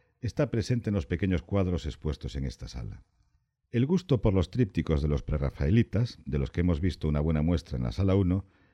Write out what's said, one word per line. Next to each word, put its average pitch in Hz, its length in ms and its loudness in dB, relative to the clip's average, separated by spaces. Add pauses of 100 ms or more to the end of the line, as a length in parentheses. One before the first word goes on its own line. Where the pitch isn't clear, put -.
(220)
está 120 280 -2
presente 117 380 -2
en 104 60 0
los 98 100 0
pequeños 90 380 0
cuadros 90 420 -2
expuestos - 520 -6
en 67 100 -4
esta 62 220 -10
sala. 55 360 -12 (640)
El 117 140 2
gusto 147 380 0
por 107 100 4
los 92 180 2
trípticos 80 520 0
de 76 60 2
los 73 140 0
prerrafaelitas, 76 1000 0
de 71 140 -2
los 67 120 -2
que 87 120 -2
hemos 85 180 2
visto 78 260 -2
una 73 140 2
buena 78 220 2
muestra 82 340 0
en 62 80 -2
la 58 80 -2
sala 98 220 2
uno, 95 320 2 (280)